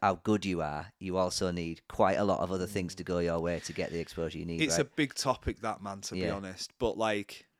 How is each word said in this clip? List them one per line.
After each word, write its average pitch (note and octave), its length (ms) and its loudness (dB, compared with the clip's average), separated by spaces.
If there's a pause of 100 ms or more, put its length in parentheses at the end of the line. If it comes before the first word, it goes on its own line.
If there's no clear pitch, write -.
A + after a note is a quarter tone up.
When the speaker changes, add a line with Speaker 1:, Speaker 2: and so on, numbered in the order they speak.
Speaker 1:
how F#2+ 140 4
good G#2 280 2
you F2+ 160 0
are, D2+ 380 -4
you F#2 180 -2
also F#2 340 2
need E2+ 380 -4
quite G2 300 4
a G#2 60 4
lot F#2+ 160 4
of F2+ 120 0
other F#2 140 0
things F#2+ 280 -4
Speaker 2:
Mm. - 40 -14
Speaker 1:
to F2 60 -8
go F2+ 140 0
your E2+ 220 2
way E2+ 200 0
to - 120 -10
get E2+ 180 -4
the E2+ 80 -4
exposure D#2+ 400 -4
you D#2+ 60 -6
need, E2+ 160 -2
Speaker 2:
It's D3+ 180 4
Speaker 1:
right? D#3 40 4
Speaker 2:
a - 20 2
big - 300 -2
topic, - 480 -2
that, A2 200 -4
man, G2 200 -8
to - 120 -8
be F#2 60 -2
Speaker 1:
Yeah. F2 140 0
Speaker 2:
honest. F#2+ 440 -8
But, A#2 200 0
like, G#2+ 480 0 (140)